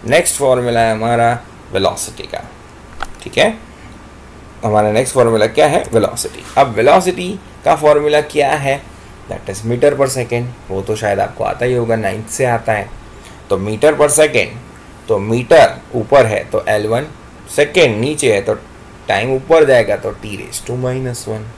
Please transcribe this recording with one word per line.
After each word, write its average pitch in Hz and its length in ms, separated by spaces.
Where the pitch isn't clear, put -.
Next 156 300
formula 123 440
है 113 120
हमारा 117 460
velocity - 500
का। - 220
ठीक - 160
है, 220 200
हमारा 107 280
next 123 220
formula 113 320
क्या 151 200
है? 147 260
Velocity। - 520
अब 131 160
velocity 180 640
का 160 120
formula 147 440
क्या 147 320
है? 139 300
That 90 240
is 104 80
meter 123 360
per 135 100
second। 120 380
वो 95 140
तो 107 140
शायद 101 240
आपको - 240
आता - 200
ही 127 100
होगा, 117 220
ninth 107 320
से - 160
आता 117 280
है। 104 160
तो 95 80
meter 110 340
per 147 160
second, 139 480
तो 107 100
meter 120 580
ऊपर 123 320
है 104 180
तो - 240
एल 107 180
one, 123 200
second 143 440
नीचे 139 340
है 98 80
तो 110 120
time 113 260
ऊपर 156 300
जाएगा 117 320
तो 95 160
T 104 240
raise - 300
to 120 100
minus 127 520
one। 110 160